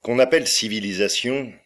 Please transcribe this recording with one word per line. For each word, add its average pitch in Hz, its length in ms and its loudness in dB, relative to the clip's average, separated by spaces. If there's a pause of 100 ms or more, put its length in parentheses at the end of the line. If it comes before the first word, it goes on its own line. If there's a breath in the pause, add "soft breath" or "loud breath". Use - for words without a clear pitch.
Qu'on 120 180 -2
appelle 131 280 4
civilisation 107 1040 -2 (120)